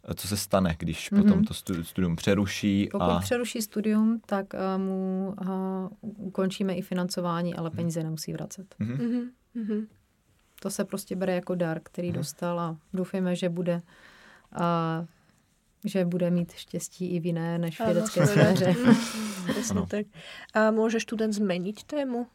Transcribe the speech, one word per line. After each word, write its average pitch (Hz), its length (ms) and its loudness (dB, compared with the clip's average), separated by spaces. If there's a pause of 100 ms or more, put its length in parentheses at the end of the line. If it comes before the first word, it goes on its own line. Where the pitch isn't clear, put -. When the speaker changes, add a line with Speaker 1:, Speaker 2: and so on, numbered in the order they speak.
(140)
Speaker 1:
Co - 120 -10
se 101 100 -2
stane, 92 420 2
když - 320 -4
Speaker 2:
Mhm. 202 120 6
Speaker 1:
potom 208 200 8
to 220 100 0
stu-, 87 300 -4
studium 85 320 0
přeruší 101 760 2
Speaker 2:
Pokud 202 140 0
Speaker 1:
a - 140 4
Speaker 2:
přeruší 240 420 -2
studium, 220 640 2
tak, 196 200 -2 (100)
eh, 190 220 -2
mu, 190 640 -2
eh, 190 40 -6 (560)
u-, 208 140 -10 (120)
ukončíme 190 480 -2
i 190 60 -4
financování, 175 760 -4
ale 165 140 -6
Speaker 1:
Mhm. 160 60 -8
Speaker 2:
peníze 170 280 -2
nemusí 160 300 -6
vracet. - 460 -12
Speaker 1:
Mhm. 214 140 -4
Speaker 3:
Mhm, 247 360 -2 (260)
mhm. 220 320 -4 (760)
Speaker 2:
To 196 80 -6
se 196 160 -4
prostě 196 300 -8
bere 185 200 0
jako 180 200 -2
dar, 165 280 -2
který - 240 -8
Speaker 1:
Mhm. 170 100 -2
Speaker 2:
dostal, 175 420 -4
a 165 160 -4 (180)
doufejme, 185 420 -2
že 175 140 -2
bude, 175 320 -2 (680)
a, 170 540 0 (800)
že 196 200 0
bude 175 260 0
mít 175 200 0
štěstí - 640 -8
i 175 40 0
v 160 60 -6
jiné 170 320 -2
než 165 220 -4
Speaker 3:
Ano, 220 140 2
Speaker 2:
vědecké 175 340 4
Speaker 3:
sféře. 180 460 6
Speaker 2:
sféře. - 60 6
Speaker 3:
<laughs> 247 40 0
Mhm, 214 720 4
přesně 214 260 -2
Speaker 1:
Ano. 196 100 -2
Speaker 3:
tak. 208 160 -2 (480)
A 220 180 6
může 220 280 2
student 220 340 0
změnit 196 500 0
tému? 254 520 -4